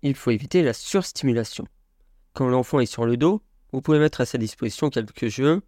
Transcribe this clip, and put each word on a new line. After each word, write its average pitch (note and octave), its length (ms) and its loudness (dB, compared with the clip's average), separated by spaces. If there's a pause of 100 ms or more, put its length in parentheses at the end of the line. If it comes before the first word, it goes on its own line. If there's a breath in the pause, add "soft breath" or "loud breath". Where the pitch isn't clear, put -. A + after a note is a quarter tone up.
Il C#3 120 0
faut - 160 -2
éviter C#3 320 2
la B2+ 100 2
surstimulation. - 920 -2 (640)
Quand C3 160 -2
l'enfant B2+ 320 2
est A#2+ 60 2
sur - 180 -4
le A#2+ 120 2
dos, F3 260 2 (300)
vous C3+ 80 -4
pouvez D3+ 180 4
mettre D#3 220 2
à B2 60 2
sa - 120 -6
disposition A#2 520 -2
quelques A#2 380 -4
jeux D3 400 2